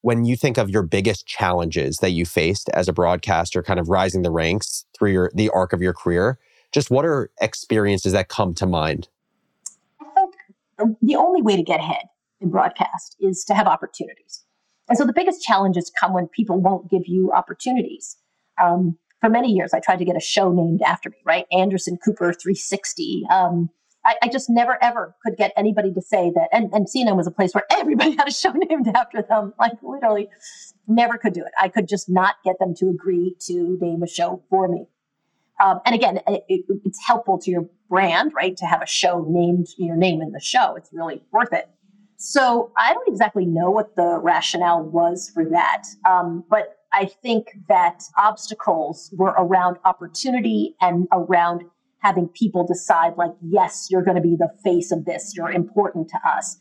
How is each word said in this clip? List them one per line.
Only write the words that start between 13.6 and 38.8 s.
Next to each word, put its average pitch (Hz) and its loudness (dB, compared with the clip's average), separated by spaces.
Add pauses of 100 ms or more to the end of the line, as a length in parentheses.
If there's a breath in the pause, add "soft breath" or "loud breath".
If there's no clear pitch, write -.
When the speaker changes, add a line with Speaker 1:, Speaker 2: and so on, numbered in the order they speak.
Speaker 2:
opportunities. - -6 (460)
And 240 2
so - 2
the 233 2
biggest 359 0
challenges 190 0
come 185 2
when 180 0
people 190 0
won't 185 0
give 180 0
you 185 2
opportunities. - -4 (440)
Um, 180 2 (220)
for 226 2
many 240 2
years, - 0
I 110 0
tried 185 0
to 175 -2
get 180 0
a 220 -2
show 190 0
named 170 2
after - -2
me, - -20
right? 170 0
Anderson 185 0
Cooper 185 0
three 180 -2
sixty. - -8
Um, 175 2 (340)
I, 233 4
I 240 -2
just 269 -4
never, 240 2
ever 240 -2
could 202 -4
get 196 0
anybody 202 0
to 185 -4
say 180 0
that. 170 2
And, 214 0
and 208 2
C 262 -2
N 240 2
N 196 2
was 175 2
a - -4
place 185 0
where - 0
everybody 311 2
<laughs> - -4
had 285 4
a 277 -4
show - 0
named 302 0
after 233 -4
them. 214 -2
Like, 233 0
literally 233 -2 (600 loud breath)
never 233 2
could 196 -2
do 170 -8
it. - -12
I 190 2
could 185 -2
just 202 -4
not 185 2 (100)
get 185 0
them 185 -2
to 190 2
agree 180 -2
to 175 -4
name 170 -2
a 175 -4
show 175 -4
for 190 2
me. - -4 (760)
Um, 190 4
and 240 4
again, 196 2
it, 202 -2
it, 190 0 (200)
it's 185 -4
helpful 196 2
to 185 -6
your 175 -2 (200)
brand, 220 2
right, 185 -2
to 175 -8
have 170 0